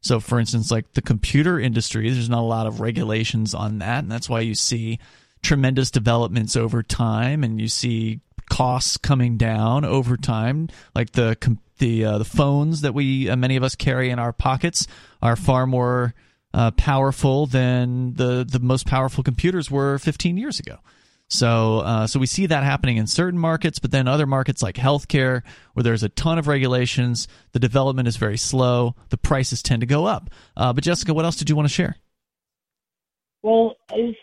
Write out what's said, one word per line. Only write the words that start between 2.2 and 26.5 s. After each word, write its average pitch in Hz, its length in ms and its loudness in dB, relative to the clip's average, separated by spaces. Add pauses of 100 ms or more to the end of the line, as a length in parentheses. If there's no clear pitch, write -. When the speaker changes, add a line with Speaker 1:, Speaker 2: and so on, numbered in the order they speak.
Speaker 1:
not 120 120 0
a 113 40 0
lot 113 220 -2
of 113 120 -6
regulations 110 760 -2
on 107 240 -4
that, 120 240 -4
and 98 80 -8
that's 117 180 -8
why 117 120 0
you 113 120 -4
see 113 460 -4 (420)
tremendous 135 500 2
developments 117 640 2
over 117 280 0
time, 120 600 0
and 110 160 -2
you 110 80 -2
see 113 520 -2 (300)
costs 127 480 0
coming 123 400 2
down 113 460 2
over 123 320 0
time. 123 540 -2 (240)
Like, 117 200 -2
the 113 260 2
com-, 113 200 0 (200)
the, 113 260 2
uh, 104 140 0
the 110 60 -2
phones 147 560 0
that 139 120 -2
we, 135 360 0
uh, 117 60 0
many 127 200 2
of 131 80 0
us 131 100 -2
carry 127 380 0
in 123 80 -4
our 120 140 -2
pockets 135 520 -2 (380)
are 117 120 4
far 127 300 2
more, 123 480 0 (400)
uh, 117 180 4
powerful 139 760 2
than 127 680 0
the, 127 340 0
the 123 120 -2
most 127 260 0
powerful 131 380 0
computers 165 480 0
were 139 260 0
fifteen 170 400 -2
years 262 220 -6
ago. - 180 -14 (520)
So, 113 500 2
uh, 110 280 0
so 135 120 -2
we 131 80 0
see 190 180 -2
that 151 180 0
happening 139 340 0
in 110 100 0
certain 180 320 0
markets, 165 400 -2
but 131 120 -2
then 131 160 2
other 143 200 2
markets 135 340 0
like 98 140 -4
healthcare, 131 680 0 (320)
where 123 100 -2
there's 117 200 2
a 104 60 0
ton 165 280 -2
of 147 100 -2
regulations, 127 800 0 (240)